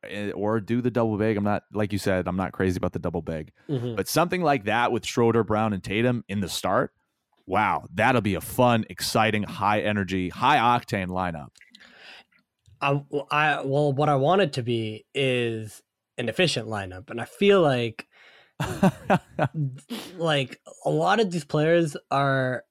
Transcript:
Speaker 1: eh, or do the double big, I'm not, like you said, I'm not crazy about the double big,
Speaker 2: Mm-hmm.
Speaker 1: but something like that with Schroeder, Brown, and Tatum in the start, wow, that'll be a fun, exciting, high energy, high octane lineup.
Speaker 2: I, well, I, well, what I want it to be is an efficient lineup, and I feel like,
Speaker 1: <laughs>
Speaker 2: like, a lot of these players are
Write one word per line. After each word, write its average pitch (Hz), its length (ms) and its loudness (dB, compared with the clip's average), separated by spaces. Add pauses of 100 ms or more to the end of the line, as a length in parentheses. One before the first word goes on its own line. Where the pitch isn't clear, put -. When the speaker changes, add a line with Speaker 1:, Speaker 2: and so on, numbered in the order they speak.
Speaker 1:
eh, 104 280 -8
or 107 280 -2
do 113 220 -2
the 120 100 0
double 110 260 0
big, 107 200 0
I'm 104 60 -2
not, 104 200 0 (100)
like 107 200 -2
you 101 60 -2
said, 92 280 0
I'm 90 100 -4
not 95 140 -2
crazy 92 260 0
about 92 160 -4
the 87 60 -6
double 85 220 -4
big, 78 300 -8 (180)
Speaker 2:
Mm-hmm. 123 260 -4
Speaker 1:
but 98 120 -2
something 175 340 0
like 143 240 0
that 113 260 2
with 113 140 -2
Schroeder, 117 380 2
Brown, 107 300 0
and 92 100 -6
Tatum 117 460 0
in 101 120 -4
the 87 80 -4
start, 98 420 0 (540)
wow, 92 480 0
that'll 113 280 4
be 98 140 0
a 78 60 -4
fun, 120 480 2
exciting, 107 540 0
high 95 380 0
energy, 95 480 -2
high 131 280 2
octane 117 500 0
lineup. 90 400 -6 (1300)
Speaker 2:
I, 143 300 0
well, 143 220 -6
I, 147 320 2
well, 143 280 0
what 143 160 0
I 147 80 2
want 160 260 2
it 165 120 0
to 123 100 -4
be 110 500 -4
is 120 680 -2 (360)
an 117 120 -4
efficient 131 380 0
lineup, 98 420 -8
and 117 100 -10
I 120 60 -6
feel 196 360 4
like, 123 460 0 (520)
Speaker 1:
<laughs> 147 400 0 (1200)
Speaker 2:
like, 151 420 -2 (260)
a - 40 0
lot 170 300 2
of 202 120 0
these 170 140 -4
players 160 500 2 (160)
are 135 600 0